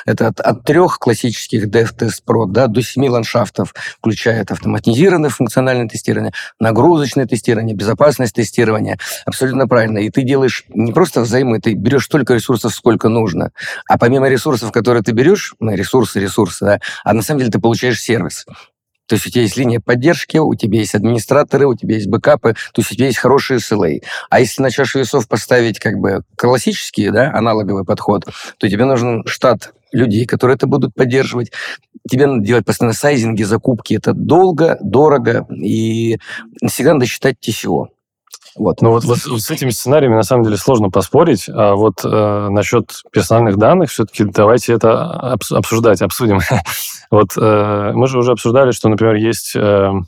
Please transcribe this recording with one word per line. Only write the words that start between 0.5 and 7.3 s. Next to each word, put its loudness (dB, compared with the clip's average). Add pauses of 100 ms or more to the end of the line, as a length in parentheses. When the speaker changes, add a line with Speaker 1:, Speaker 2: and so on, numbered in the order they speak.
Speaker 1:
трёх 2
классических -2
Dev 2 (100)
Test -4
Pro, 0
да, 2
до 0
семи -2
ландшафтов, -2 (240)
включая -2
это -6
автоматизированное 0
функциональное -2
тестирование, -4 (280)
нагрузочное 2
тестирование, -2